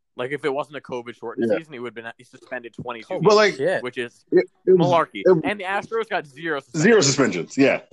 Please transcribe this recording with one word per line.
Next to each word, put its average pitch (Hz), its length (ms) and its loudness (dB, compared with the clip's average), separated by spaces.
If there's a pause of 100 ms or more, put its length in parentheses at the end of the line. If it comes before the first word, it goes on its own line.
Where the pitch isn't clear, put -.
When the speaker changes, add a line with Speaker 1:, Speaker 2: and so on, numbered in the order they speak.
(160)
Speaker 1:
Like, 127 160 -8
if 143 140 -8
it 139 80 -2
wasn't 143 240 -8
a - 20 -12
covid 120 400 -12
shortened 117 320 -4
Speaker 2:
Yeah. 98 60 0
Speaker 1:
season, 156 160 -12
he 123 60 -14
would 120 180 -12
have 113 180 -14
been 127 100 -20
suspended 123 560 -14
twenty-two 117 280 -10
Speaker 3:
Holy 185 160 -4
Speaker 2:
But, 208 100 6
like, 208 200 4
Speaker 3:
shit. 139 280 -2
Speaker 1:
which 127 140 -8
is 120 340 -10
Speaker 2:
it, 180 140 4 (200)
it 185 120 6
was, 170 100 4
Speaker 1:
malarkey. 160 380 0
Speaker 2:
it 180 80 6
was 160 100 2
Speaker 1:
And 202 160 -4
the 185 60 -10
Astros 202 420 -6
got 170 180 -6
zero 151 360 -8
suspensions. 156 220 -6
Speaker 2:
Zero 214 180 6
suspensions, 131 560 0
yeah. 131 240 4 (120)